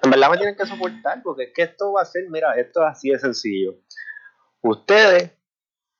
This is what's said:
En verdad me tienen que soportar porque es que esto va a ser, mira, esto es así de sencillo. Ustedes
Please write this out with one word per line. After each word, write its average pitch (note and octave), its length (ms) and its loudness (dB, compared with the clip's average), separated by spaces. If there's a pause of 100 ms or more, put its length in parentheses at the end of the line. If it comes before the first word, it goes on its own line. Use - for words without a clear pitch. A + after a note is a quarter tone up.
En C3+ 80 2
verdad C3+ 180 6
me F3 100 2
tienen G3+ 180 -4
que G3 100 -4
soportar F#3 560 -8
porque C3 220 -8
es A#2+ 100 -14
que E3+ 80 -2
esto G3 300 -4
va G3 100 2
a - 20 -6
ser, F3+ 260 -8
mira, D#3 280 -2
esto B2 240 -4
es D3+ 80 2
así C#3 200 -4
de C3+ 100 0
sencillo. G2 540 -4 (840)
Ustedes - 680 4 (680)